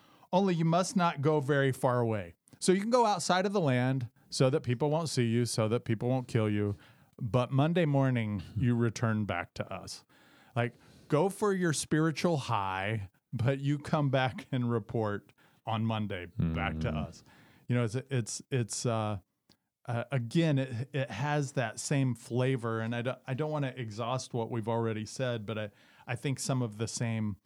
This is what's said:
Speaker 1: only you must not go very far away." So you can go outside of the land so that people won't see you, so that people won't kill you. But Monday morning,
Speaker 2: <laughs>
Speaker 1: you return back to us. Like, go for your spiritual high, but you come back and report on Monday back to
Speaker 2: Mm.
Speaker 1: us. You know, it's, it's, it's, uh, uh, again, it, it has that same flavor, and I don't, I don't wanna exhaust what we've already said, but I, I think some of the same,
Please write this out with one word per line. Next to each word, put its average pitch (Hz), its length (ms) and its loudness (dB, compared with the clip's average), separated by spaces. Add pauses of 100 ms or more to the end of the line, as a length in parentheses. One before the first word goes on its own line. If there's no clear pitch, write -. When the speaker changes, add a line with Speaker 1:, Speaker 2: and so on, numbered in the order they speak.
(320)
Speaker 1:
only 185 220 4
you 165 100 2
must 170 320 2
not 170 240 2
go 151 200 4
very 139 320 4
far 123 280 2
away." 107 340 -2 (260)
So - 120 4
you 190 80 4
can 214 100 -2
go 240 140 6
outside 185 400 2
of 202 80 -2
the 208 80 2
land 127 480 2 (220)
so 131 200 4
that 147 120 2
people 123 280 0
won't 160 200 -2
see 123 160 2
you, 117 180 2
so 113 240 0
that 117 160 0
people 113 240 -2
won't 127 200 0
kill 110 200 2
you. 104 280 0 (440)
But 123 320 0
Monday 165 320 2
morning, 123 680 0
Speaker 2:
<laughs> - 60 -10
Speaker 1:
you 120 180 2
return 113 520 0
back 87 280 -2
to - 200 -6
us. 90 280 -12 (540)
Like, 120 160 0 (360)
go 156 200 2
for 202 240 0
your 180 220 2
spiritual 160 640 0
high, 98 720 -2 (220)
but 135 260 0
you 139 200 0
come 147 300 0
back 127 440 0
and 123 180 0
report 107 600 -2 (340)
on 110 180 -2
Monday 104 420 -4 (120)
back 85 420 0
to - 120 0
Speaker 2:
Mm. - 160 -4
Speaker 1:
us. - 160 -20 (440)
You 123 60 0
know, 123 100 2
it's, 104 120 -2 (120)
it's, 120 420 -4
it's, 120 360 -2
uh, 107 320 0 (680)
uh, 117 260 -4
again, 139 460 2
it, 127 360 -4
it 139 160 -2
has 143 420 -2
that 113 280 -4
same 135 340 0
flavor, 120 680 -2
and 113 140 -2
I 120 80 -2
don't, 127 240 -4
I 135 80 -4
don't 151 160 -4
wanna 143 260 -4
exhaust 120 560 -6
what 113 180 -4
we've 113 180 -4
already 113 360 0
said, 120 400 -4
but 107 140 -6
I, 107 120 -6 (360)
I 123 80 -4
think 131 240 -4
some 127 240 0
of 107 160 -4
the 110 100 -2
same, 110 580 -2